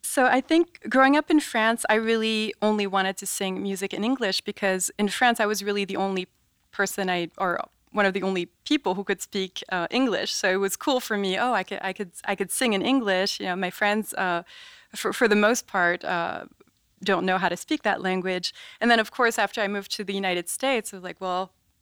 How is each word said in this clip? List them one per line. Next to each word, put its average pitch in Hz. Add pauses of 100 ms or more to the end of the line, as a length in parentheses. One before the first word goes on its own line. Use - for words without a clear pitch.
so 254
I 254
think 330
growing 269
up 302
in 302
France, 226
I 214
really 220
only 208
wanted 190
to 202
sing 190
music 196
in 202
English 240
because 190
in 208
France 233
I 214
was 208
really 202
the 190
only 190 (440)
person 190
I, 175
or 180 (320)
one 208
of 190
the 190
only 185 (180)
people -
who 196
could 190
speak, -
uh, 175
English. 240
So -
it 185
was 196
cool 262
for 214
me. 190
Oh, 247
I 190
could, 190
I 190
could, 185 (160)
I 202
could 190
sing 226
in 190
English. 202
You 196
know, 180
my 185
friends, 208
uh, 175 (520)
for, -
for 240
the 208
most 214
part, 175
uh, 170 (580)
don't 185
know 185
how 180
to 170
speak -
that -
language. 185 (280)
And 240
then, 226
of 214
course, 233
after 214
I 196
moved 202
to 208
the 196
United 185
States, 262
I 202
was 180
like, 175
"Well, 185 (300)